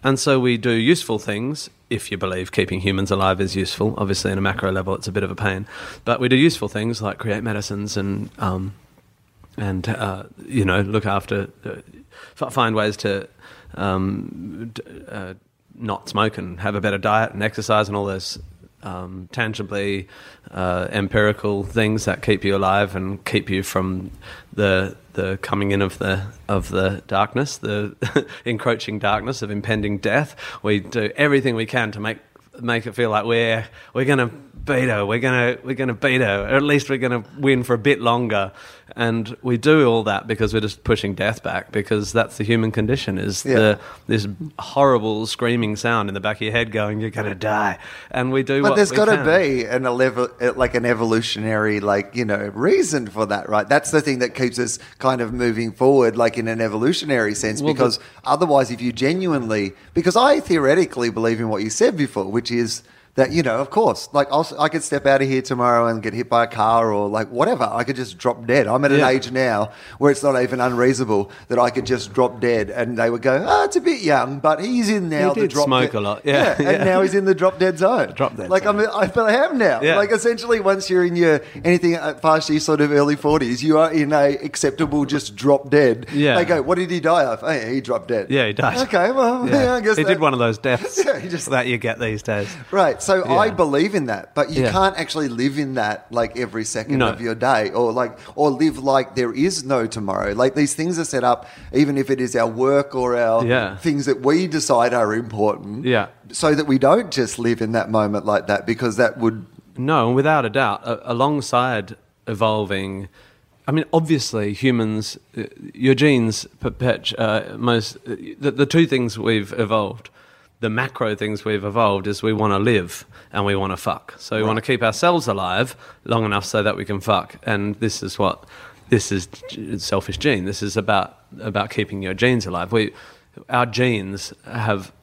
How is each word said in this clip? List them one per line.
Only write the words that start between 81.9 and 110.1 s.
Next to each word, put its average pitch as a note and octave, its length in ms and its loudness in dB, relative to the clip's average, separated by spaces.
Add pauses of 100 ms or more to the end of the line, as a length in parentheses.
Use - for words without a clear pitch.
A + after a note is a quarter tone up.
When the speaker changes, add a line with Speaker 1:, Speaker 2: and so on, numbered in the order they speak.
Speaker 2:
uh, D3+ 200 -4
past D#3 340 2
your D3+ 100 2
sort D3+ 220 2
of D3 100 4
early C#3+ 240 4
forties, C#3+ 480 0
you D#3 140 4
are D#3+ 160 4
in D3+ 180 2
a C#3+ 320 4
acceptable C#3+ 640 0
just B2 320 -4
drop C3+ 320 4
dead. C3 420 4
Speaker 1:
Yeah. C#3+ 240 2
Speaker 2:
They F3 80 4
go, E3 180 2
"What E3 160 2
did F3+ 140 -2
he F3+ 80 0
die D#3+ 240 4
of?" A#2 200 -2
"Oh, D3 60 -2
yeah, A#2+ 200 -2
he C3+ 100 0
dropped A#2+ 300 -4
dead." G#2+ 200 0
Speaker 1:
Yeah, B2+ 180 2
he G#2 40 -2
died. G#2+ 280 0
Speaker 2:
Okay, G#3+ 320 2
well, B3+ 360 0
<laughs> - 20 0
Speaker 1:
Yeah. C#4 140 4
Speaker 2:
yeah, B3 120 2
I B3 40 0
guess G#3+ 160 2
Speaker 1:
He D#3 80 2
Speaker 2:
that F#3+ 60 2
Speaker 1:
did F3 100 2
one D3+ 140 4
of B2 60 2
those A2+ 180 2
deaths C3+ 440 0
Speaker 2:
<laughs> - 40 4
Yeah, B3+ 120 0
he F3+ 120 -8
just E3+ 200 -6
Speaker 1:
that B2+ 180 2
you A#2+ 100 0
get A2+ 200 -2
these A2 240 -4
days. G#2 280 -2 (220)
Speaker 2:
Right, F3+ 340 2
so F#3+ 200 2
I F#3 220 4
Speaker 1:
Yeah. A3 40 0
Speaker 2:
believe E3+ 420 2
in D3+ 140 0
that, G2+ 260 -6
but D3 160 0
you C#3 140 0
Speaker 1:
Yeah. A2 80 2
Speaker 2:
can't F#3+ 260 2
actually D#3 320 -4
live C3 300 -2
in C3+ 160 -4
that, G#2+ 340 -2
like, A#2 300 -2
every A2 260 -4
second B2 320 -4
Speaker 1:
No. A#2+ 120 2
Speaker 2:
of A2+ 120 -6
your A2+ 140 -4
day, A2+ 340 2
or, A#2 240 0
like, B2 240 -2 (180)
or D3 140 2
live C#3 300 0
like C3+ 340 0
there B2 180 -2
is D#3+ 320 -2
no B2+ 220 0
tomorrow. G2+ 480 -4
Like, B2+ 220 2
these D3 180 0
things E3 240 -4
are E3 80 -4
set B2+ 180 -4
up, B2 220 2 (260)
even C#3 280 2
if C3+ 100 -2
it C3 100 0
is B2 160 -2
our A#2 120 2
work C3+ 480 2
or B2 200 0
our A#2 300 2
Speaker 1:
Yeah. A2+ 320 0
Speaker 2:
things C#3+ 300 0
that C3 140 0
we D#3+ 260 2
decide B2+ 480 2
are G#2+ 180 2
important, A2 720 -2
Speaker 1:
Yeah. A2+ 220 2 (240)
Speaker 2:
so D3+ 240 2
that D3 100 0
we C3+ 140 2
don't E3 320 4
just A#2+ 260 -2
live A#2 240 0
in A2 120 -2
that A2 180 0
moment G#2 340 0
like G#2 220 0
that, G2+ 180 0
because A2+ 320 -2
that A2+ 220 2
would A2 260 0 (320)
Speaker 1:
No, C3 300 2
and B2 80 2